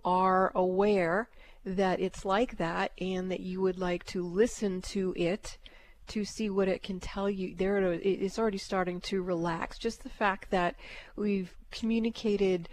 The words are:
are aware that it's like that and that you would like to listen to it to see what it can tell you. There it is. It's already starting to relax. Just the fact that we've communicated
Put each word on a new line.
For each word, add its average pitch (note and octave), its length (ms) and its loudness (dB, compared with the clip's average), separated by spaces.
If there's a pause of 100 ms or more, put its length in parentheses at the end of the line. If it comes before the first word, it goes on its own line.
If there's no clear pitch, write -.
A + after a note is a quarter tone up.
are F#3 500 6
aware F#3 720 4 (360)
that F#3+ 340 2
it's - 240 -4
like G#3+ 340 2
that F3+ 420 -2
and F#3 320 -2
that F3 100 -4
you F#3 200 -6
would F#3 180 2
like F3+ 260 -2
to F#3 180 -4
listen F#3 580 0
to F#3+ 360 -2
it F3 400 -2 (480)
to G#3+ 200 -4
see A3 240 -4
what F#3+ 180 2
it - 160 -2
can F#3 160 -6
tell G3 300 -2
you. F#3+ 260 -4
There F#3+ 220 2
it F3+ 280 0
is. F#3+ 160 4
It's F#3+ 180 -2
already G#3+ 180 2
starting F3+ 440 -2
to F#3+ 200 -2
relax. E3+ 560 -2
Just - 260 -6
the C4 60 -14
fact G3 420 -2
that F3 240 2 (400)
we've G3+ 400 -2 (160)
communicated G#3 1000 0